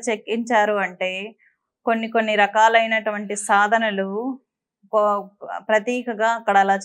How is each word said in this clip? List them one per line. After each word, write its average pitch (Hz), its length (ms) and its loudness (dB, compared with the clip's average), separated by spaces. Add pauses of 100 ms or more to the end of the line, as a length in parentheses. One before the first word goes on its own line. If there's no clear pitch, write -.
చెక్కించారు 214 680 0 (120)
అంటే, 185 260 -6 (720)
కొన్ని 226 220 -2
కొన్ని 220 280 0
రకాలైనటువంటి 214 1000 2
సాధనలు 208 760 0 (800)
ప-, 208 360 0 (400)
ప్రతీకగా 220 600 0 (100)
అక్కడ 208 200 0
అలా 196 260 4